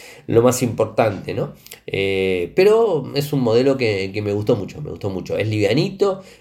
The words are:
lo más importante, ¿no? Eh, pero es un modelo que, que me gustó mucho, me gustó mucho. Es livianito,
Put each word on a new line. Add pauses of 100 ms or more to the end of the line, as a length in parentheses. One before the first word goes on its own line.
(280)
lo
más
importante,
¿no? (340)
Eh,
pero
es
un
modelo
que,
que
me
gustó
mucho,
me
gustó
mucho.
Es
livianito, (200)